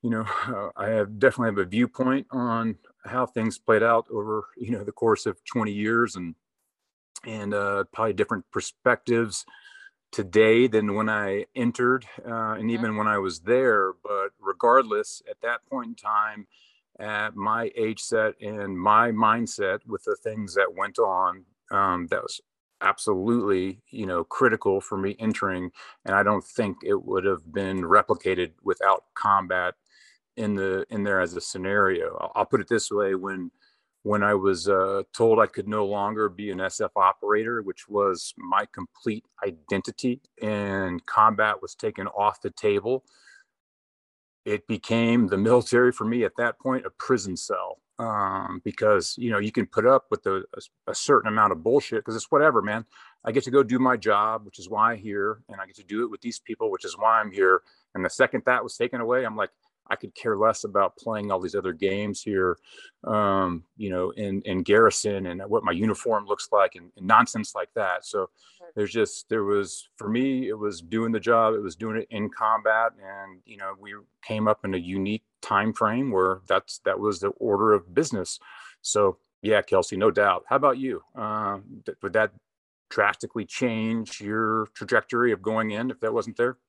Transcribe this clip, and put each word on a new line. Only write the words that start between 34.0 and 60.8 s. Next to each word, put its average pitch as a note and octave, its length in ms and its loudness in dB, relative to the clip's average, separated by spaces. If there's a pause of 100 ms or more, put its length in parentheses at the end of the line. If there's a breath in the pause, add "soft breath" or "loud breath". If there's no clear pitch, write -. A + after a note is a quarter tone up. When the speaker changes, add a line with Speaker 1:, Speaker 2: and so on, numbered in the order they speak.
Speaker 1:
when G#2 200 0
I G#2 100 4
was, F#2+ 340 2
uh, G2 360 2 (120)
told A2+ 240 4
I G#2+ 60 6
could G2+ 220 -8
no G#2+ 180 0
longer G#2 420 -2
be G2+ 220 -6
an F#2 100 -6
S F#2+ 220 -4
F G2 140 -4
operator, G#2+ 640 2
which F#2+ 260 -10
was G2+ 480 0
my F#2 380 -2
complete G#2 520 -8 (200)
identity, G2+ 760 -4 (200)
and G2 640 -4
combat G#2+ 560 2
was - 140 -14
taken G2+ 320 -6
off G2+ 340 0
the G2 80 -6
table, G#2+ 560 -2 (1400 soft breath)
it G#2 220 -2
became, A#2 640 2
the F#2+ 100 0
military A#2+ 540 4
for A2 140 -4
me A#2 180 0
at F#2+ 140 -2
that A#2 200 -2
point, C3 300 -4
a - 20 -8
prison G2 480 -2
cell. F2+ 400 -6 (220)
Um, F#2+ 640 -2
because, G#2 560 2
you A#2+ 100 -2
know, G#2+ 80 0
you G#2 140 -2
can - 160 0
put A2 180 0
up C3 240 4
with - 160 -4
a, G2 120 0
a, - 540 -12
a - 40 -4
certain B2+ 320 4
amount G#2+ 240 4
of D#2+ 100 -4
bullshit A2+ 420 0
'cause A2+ 120 -6
it's - 160 -6
whatever, D3 320 6
man. G#2+ 200 -2 (400 loud breath)
I A#2 80 -4
get B2+ 120 2
to B2 80 -8
go C3+ 100 6
do B2 160 2
my B2+ 200 2
job, G#2+ 460 0
which G2+ 140 -20
is F2+ 100 -18
why A2 260 2
I'm A2 40 -8
here. G2+ 500 -4
And G2 140 -14
I F#2+ 60 -10
get F#2+ 80 -20
to G#2 80 -20
do G2+ 180 -4
it A#2+ 80 -2
with G2+ 120 -12
these A#2 180 -10
people, A2 320 -6
which F#2+ 140 -6
is F2+ 120 -10
why A2+ 220 4
I'm G#2 120 -4
here. F#2 300 4 (320 soft breath)
And F#2+ 100 -4
the F2 60 0
second C3 380 0
that B2 160 2
was A#2 120 -12
taken B2 260 -4
away, B2 240 0
I'm A2 100 -6
like, G#2 160 -4 (360)
I - 100 -2
could - 180 -16
care A2 220 -2
less A2 260 2
about G2 320 0